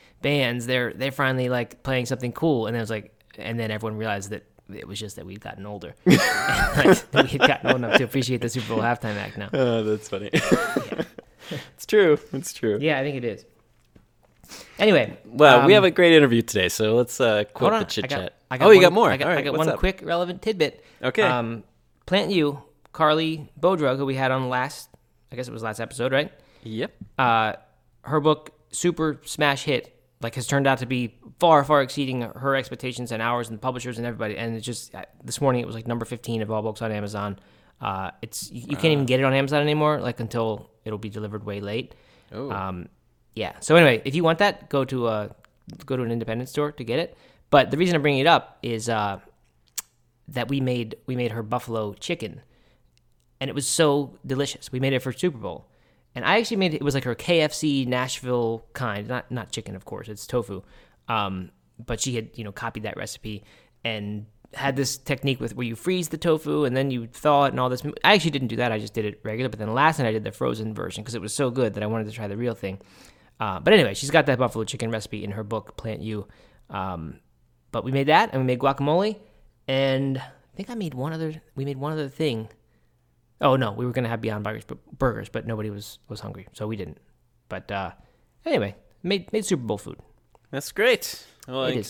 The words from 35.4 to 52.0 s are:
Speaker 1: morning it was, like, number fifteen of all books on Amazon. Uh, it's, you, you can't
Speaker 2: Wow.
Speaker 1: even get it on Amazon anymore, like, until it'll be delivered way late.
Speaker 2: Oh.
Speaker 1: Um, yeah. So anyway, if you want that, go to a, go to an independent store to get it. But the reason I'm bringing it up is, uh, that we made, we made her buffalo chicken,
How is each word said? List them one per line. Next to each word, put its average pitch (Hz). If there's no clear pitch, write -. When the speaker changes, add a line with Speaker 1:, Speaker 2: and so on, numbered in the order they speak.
Speaker 1:
morning 131
it 120
was, 107
like, 113
number 120
fifteen 113
of 104
all 110
books 107
on 110
Amazon. 104
Uh, 95
it's, -
you, 120
you -
can't -
Speaker 2:
Wow. 160
Speaker 1:
even 143
get 127
it 135
on 135
Amazon 139
anymore, 151
like, 123
until 110
it'll 107
be 107
delivered 104
way 101
late. 110
Speaker 2:
Oh. 127
Speaker 1:
Um, 95
yeah. 110
So 160
anyway, 139
if 135
you 175
want 160
that, -
go 139
to 127
a, 107
go 135
to 127
an 117
independent 117
store 147
to 131
get 117
it. -
But -
the 147
reason 175
I'm 147
bringing 143
it 147
up 156
is, 117
uh, 104
that 120
we 139
made, 123
we 127
made 120
her 110
buffalo 110
chicken, -